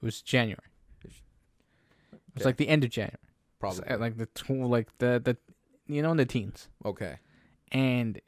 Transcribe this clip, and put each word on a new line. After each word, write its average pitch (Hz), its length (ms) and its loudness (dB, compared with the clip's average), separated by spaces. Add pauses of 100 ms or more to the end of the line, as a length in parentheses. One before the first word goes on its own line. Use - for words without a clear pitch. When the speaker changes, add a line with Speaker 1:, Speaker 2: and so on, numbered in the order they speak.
Speaker 1:
it - 40 -4
was - 160 -6
January. 120 420 0 (400)
It - 40 -18
was, - 140 -20 (1160)
Speaker 2:
Okay. - 80 0
Speaker 1:
like, 127 120 2
the 151 120 2
end 151 160 6
of 117 40 0
January. - 280 -6 (420)
Speaker 2:
Probably. 95 280 -4
Speaker 1:
At, 117 120 0
like, 113 180 -2
the 113 100 -4
tw-, - 220 -10 (200)
like, 117 300 0
the, 123 240 4
the, 123 140 2 (560)
you 147 80 0
know, 160 100 2
in 165 60 2
the 131 80 6
teens. - 440 -6 (160)
Speaker 2:
Okay. 95 320 -6 (540)
Speaker 1:
And 123 560 0